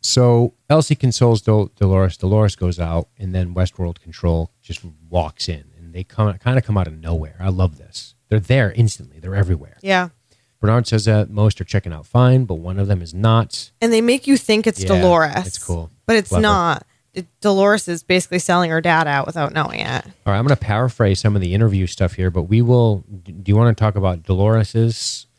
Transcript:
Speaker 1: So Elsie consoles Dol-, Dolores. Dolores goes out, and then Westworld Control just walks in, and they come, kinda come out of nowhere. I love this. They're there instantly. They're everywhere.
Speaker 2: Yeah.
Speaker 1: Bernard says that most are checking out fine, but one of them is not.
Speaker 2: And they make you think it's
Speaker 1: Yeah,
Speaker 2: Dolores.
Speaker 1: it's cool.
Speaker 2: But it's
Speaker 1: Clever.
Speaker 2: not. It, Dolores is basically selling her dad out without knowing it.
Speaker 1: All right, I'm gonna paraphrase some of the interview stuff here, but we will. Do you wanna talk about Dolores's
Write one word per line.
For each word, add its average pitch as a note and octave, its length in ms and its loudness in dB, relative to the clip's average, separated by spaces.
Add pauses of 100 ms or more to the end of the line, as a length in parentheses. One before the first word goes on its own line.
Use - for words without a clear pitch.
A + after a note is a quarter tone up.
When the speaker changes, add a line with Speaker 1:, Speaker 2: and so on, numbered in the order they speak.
Speaker 1:
So A#2+ 540 2 (160)
Elsie D3+ 240 2
consoles A#2+ 480 2
Dol-, G#2+ 340 2
Dolores. F#2+ 400 2
Dolores G#2 400 0
goes F2 220 -4
out, E2+ 300 -4 (100)
and F#2 160 -8
then F2+ 200 -2
Westworld F2+ 460 -4
Control E2 500 -4 (120)
just - 180 -14 (300)
walks E2 380 -4
in, D2 160 -10 (120)
and E2+ 160 -20
they F2+ 120 -12
come, G#2 340 -2
kinda B2 240 -2
come G#2 160 -2
out F2+ 80 0
of D#2+ 120 -14
nowhere. D#2+ 420 -6
I F#2+ 80 -2
love F2+ 300 0
this. - 360 -20 (140)
They're G#2+ 120 2
there A#2+ 320 0
instantly. G#2 460 -2
They're F2+ 160 -10
everywhere. F2+ 480 -2
Speaker 2:
Yeah. F#3 280 0 (500)
Speaker 1:
Bernard A2 260 2
says A2 180 0
that G#2+ 260 2
most G#2 300 0
are F#2 40 -8
checking F#2 280 -4
out D#2 140 -14
fine, B2+ 380 4
but F#2+ 120 -4
one F2+ 220 -8
of G2 100 -2
them G2 140 0
is E2 120 -16
not. A2+ 560 0 (100)
Speaker 2:
And A#3 120 2
they A3 80 4
make A#3+ 260 0
you C#4 100 4
think G#3+ 300 0
it's - 160 -2
Speaker 1:
Yeah, F#3 60 -4
Speaker 2:
Dolores. F3+ 580 2
Speaker 1:
it's F#2+ 120 -12
cool. E2 320 -8 (160)
Speaker 2:
But A3+ 100 2
it's G#3+ 120 -2
Speaker 1:
Clever. - 140 0
Speaker 2:
not. F#3 440 0 (280)
It, F3+ 120 -12 (140)
Dolores G3+ 480 2
is E3+ 140 -8
basically F3+ 360 -2
selling F3 320 0
her D#3+ 100 0
dad D#3+ 280 0
out C#3 180 -2
without D#3+ 260 -4
knowing - 280 -4
it. - 240 -6 (220)
Speaker 1:
All G#2 60 0
right, G2 60 0
I'm A#2 60 0
gonna C#3 120 2
paraphrase G#2+ 640 0
some G#2 140 0
of G2 80 0
the F2+ 120 -4
interview G2 320 2
stuff - 280 -2
here, F#2 160 -2
but E2+ 120 -4
we G#2 200 2
will. A#2 420 2 (200)
Do F#2 220 -18
you G2+ 100 4
wanna A#2 180 4
talk G#2+ 220 0
about F#2 260 -2
Dolores's A2 1040 0 (120)